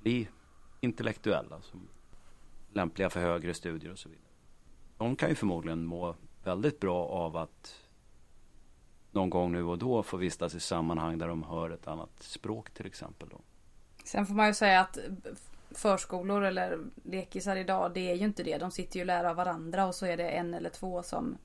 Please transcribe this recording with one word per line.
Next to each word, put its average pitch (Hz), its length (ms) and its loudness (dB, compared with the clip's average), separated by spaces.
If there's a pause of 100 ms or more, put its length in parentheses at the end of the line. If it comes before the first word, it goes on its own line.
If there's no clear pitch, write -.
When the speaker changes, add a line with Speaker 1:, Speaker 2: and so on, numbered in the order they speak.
Speaker 1:
bli 117 280 2 (520)
intellektuella, 107 800 0
som - 260 -16 (840)
lämpliga 92 380 2
för 90 100 -2
högre 85 340 2
studier 82 380 -6
och - 60 -14
så - 100 -14
vidare. 80 160 -20 (760)
De 120 180 0
kan 151 120 2
ju 156 60 4
förmodligen 82 500 0
må 85 320 -4 (280)
väldigt 101 360 0
bra 90 260 2
av 82 300 -2
att - 440 -8 (1300)
någon 92 200 2
gång 90 220 4
nu 87 120 0
och 87 140 0
då 120 240 2
få - 140 -6
vistas 87 380 -2
i 85 60 -8
sammanhang 82 580 0
där 82 100 -2
de 82 140 -2
hör 82 280 -4
ett - 180 -12
annat 80 300 -8
språk - 520 -8
till - 160 -10
exempel - 420 -12
då. - 120 -16 (640)
Speaker 2:
Sen 202 220 0
får 202 80 -2
man 214 120 8
ju 208 80 6
säga 190 260 10
att - 180 2 (720)
förskolor 196 720 2
eller 185 340 0 (240)
lekisar 185 540 -2
idag, 185 380 2
det 185 160 2
är 175 40 4
ju 185 100 2
inte 208 180 2
det. 156 160 0
De 175 120 -4
sitter - 260 -4
ju 180 60 0
och 180 40 -4
lär 175 180 4
av 165 120 2
varandra 175 500 2
och 180 80 0
så 190 120 -2
är 170 100 2
det 170 120 0
en 175 260 0
eller 170 160 -4
två 180 320 -4
som 165 420 -4